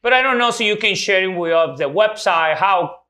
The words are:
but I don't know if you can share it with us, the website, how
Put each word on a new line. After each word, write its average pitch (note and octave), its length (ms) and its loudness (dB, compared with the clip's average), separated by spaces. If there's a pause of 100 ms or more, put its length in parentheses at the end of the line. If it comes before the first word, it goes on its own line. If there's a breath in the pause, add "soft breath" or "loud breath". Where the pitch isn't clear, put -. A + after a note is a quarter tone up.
but B3+ 120 2
I B3+ 80 2
don't C4 160 0
know A#3+ 100 2
if A#3 100 -4
you G#3+ 180 0
can G#3+ 180 -2
share F#3+ 280 0
it F#3+ 140 -4
with E3+ 160 -2
us, D#3+ 260 0
the D#3 60 -2
website, E3 720 0
how F3+ 540 0